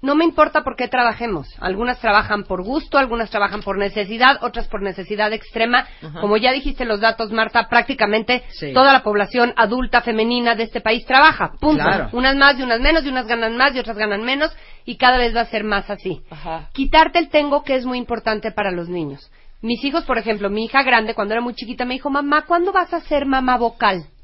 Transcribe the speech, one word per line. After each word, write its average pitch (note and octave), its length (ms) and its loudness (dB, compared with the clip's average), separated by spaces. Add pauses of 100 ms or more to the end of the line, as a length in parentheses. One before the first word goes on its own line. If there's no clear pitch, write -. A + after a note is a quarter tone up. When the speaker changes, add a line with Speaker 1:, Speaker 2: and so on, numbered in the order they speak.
Speaker 1:
No C#4 140 0
me D#4+ 100 4
importa D4+ 400 2
por C4 100 -6
qué B3+ 140 -6
trabajemos. A#3 580 -2 (140)
Algunas A3+ 380 -4
trabajan G#3 440 2
por F#3 180 -6
gusto, C4+ 360 -2
algunas A#3 320 0
trabajan G3+ 320 -2
por G3 160 -4
necesidad, G#3 680 0
otras A#3 240 -4
por G3 140 -6
necesidad G3+ 500 -4
extrema. A3+ 560 -2 (140)
Speaker 2:
Ajá. D#3+ 180 -14
Speaker 1:
Como G#3 160 2
ya A#3+ 160 4
dijiste C4+ 320 -4
los A3 160 -2
datos, A3 320 0
Marta, A3+ 380 0
prácticamente A3+ 800 0
Speaker 3:
Sí. C#3+ 240 -10
Speaker 1:
toda C4 180 8
la - 100 6
población G#3 540 2
adulta A#3+ 460 2
femenina A#3 540 0
de G#3+ 80 -4
este A3+ 180 -6
país A3+ 240 -2
trabaja. C4 520 4
Punto. D4+ 240 2
Speaker 3:
Claro. D#3+ 300 2
Speaker 1:
Unas C4 240 2
más C#4 240 4
y C4+ 40 -4
unas A#3+ 180 0
menos, D#4 240 2
y - 40 -4
unas B3+ 180 -4
ganan A3+ 280 -2
más C4+ 200 2
y C4 40 -2
otras A3+ 160 -6
ganan G#3 280 -2
menos, C#4+ 280 -2 (320)
y A#3+ 140 -10
cada B3+ 200 4
vez A#3+ 160 0
va A#3 60 0
a A#3 60 0
ser G#3+ 180 -4
más G3+ 260 -4
así. F#3+ 400 -8
Speaker 2:
Ajá. D#3+ 440 -10
Speaker 1:
Quitarte D#4+ 460 2
el E4+ 100 -4
"tengo D4 340 2
que" C4+ 120 -2
es B3+ 100 -2
muy B3+ 120 -4
importante A3 540 -4
para G3 200 -2
los F3 180 -6
niños. D#3 420 -8 (300)
Mis A3+ 240 -4
hijos, D4+ 180 -2
por B3+ 140 -2
ejemplo, G3+ 320 -2
mi G#3+ 160 -4
hija C4+ 180 0
grande, A#3 320 2
cuando G#3 180 -4
era A#3 80 -2
muy A#3+ 120 -6
chiquita, A#3+ 320 -8
me B3+ 80 -6
dijo, C4 160 -6
"Mamá, C#4+ 360 0
¿cuándo F4 280 2
vas F4+ 200 0
a E4+ 60 -2
ser C#4+ 260 0
mamá B3+ 300 0
vocal? A3+ 480 0 (200)